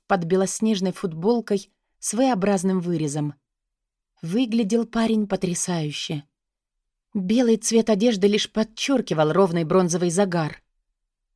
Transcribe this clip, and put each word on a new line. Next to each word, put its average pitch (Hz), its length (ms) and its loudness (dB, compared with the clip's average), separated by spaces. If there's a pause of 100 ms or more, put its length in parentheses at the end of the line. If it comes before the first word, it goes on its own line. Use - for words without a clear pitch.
под 180 180 0
белоснежной 190 680 0
футболкой 196 800 -2 (280)
с - 140 -8
V-образным 196 680 0
вырезом. 151 540 -4 (840)
Выглядел 226 640 0
парень 226 420 0
потрясающе. 170 960 -4 (920)
Белый 220 440 2
цвет 226 320 2
одежды 208 380 2
лишь 208 240 0
подчеркивал 214 800 0
ровный 170 320 2
бронзовый 175 460 2
загар. 175 540 -2 (720)